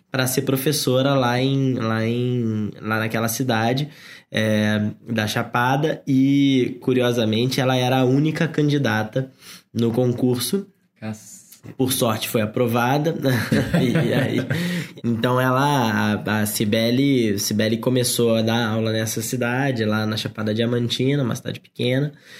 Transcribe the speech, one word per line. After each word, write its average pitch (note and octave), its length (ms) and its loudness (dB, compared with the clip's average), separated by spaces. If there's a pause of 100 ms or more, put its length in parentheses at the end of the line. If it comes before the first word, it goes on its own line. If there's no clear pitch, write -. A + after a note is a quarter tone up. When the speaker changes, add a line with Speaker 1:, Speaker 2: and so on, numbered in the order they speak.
(140)
Speaker 1:
pra C3 140 0
ser B2+ 160 0
professora C3 720 2
lá B2 240 2
em, C3+ 340 2
lá A2 320 0
em, A#2 640 -2 (100)
lá A2 200 -2
naquela A2 280 -2
cidade, B2 640 0 (420)
é, G#2+ 580 0 (180)
da A2 180 -2
Chapada, B2+ 840 -2
e, C3+ 760 2
curiosamente, A#2+ 760 0
ela C3 160 2
era B2+ 220 2
a C3 80 4
única D#3 420 2
candidata C3+ 840 0 (420)
no A#2 180 0
concurso. B2 760 0 (320)
Speaker 2:
Caceta. - 440 -12 (320)
Speaker 1:
Por C3 160 -2
sorte, A2 380 0
foi A2+ 120 0
aprovada. B2 760 0
<laughs> C3 640 0
E B2 320 2
aí, - 240 0 (640)
então, A#2+ 380 0
ela, B2+ 840 2
a, G#2+ 160 0
a G#2 40 0
Cibele, A2+ 920 2
Cibele A2 380 0
começou A#2+ 580 2
a A2+ 80 2
dar A2+ 240 0
aula A2 240 0
nessa A2 300 -2
cidade, B2 600 -2
lá G#2+ 220 0
na G#2+ 100 -2
Chapada A2 380 -4
Diamantina, A#2+ 720 0
uma A#2 120 -2
cidade A#2+ 240 -10
pequena, C3 520 -2 (280)